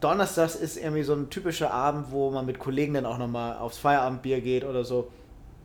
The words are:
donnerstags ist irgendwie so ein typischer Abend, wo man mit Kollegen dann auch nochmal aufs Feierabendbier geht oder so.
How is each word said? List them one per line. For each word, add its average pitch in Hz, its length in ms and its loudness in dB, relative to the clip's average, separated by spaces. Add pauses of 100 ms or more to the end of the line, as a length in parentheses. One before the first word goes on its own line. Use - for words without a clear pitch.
donnerstags 165 560 2
ist 160 200 -4
irgendwie 151 280 -2
so 151 100 2
ein 143 160 -2
typischer 165 420 -2
Abend, 143 380 0
wo 139 200 2
man 135 160 -2
mit 127 120 -4
Kollegen 143 360 0
dann 127 120 0
auch 120 120 -4
nochmal 120 400 -4
aufs 117 200 -6
Feierabendbier 131 600 2
geht 127 240 0
oder 127 180 -2
so. 117 260 0 (560)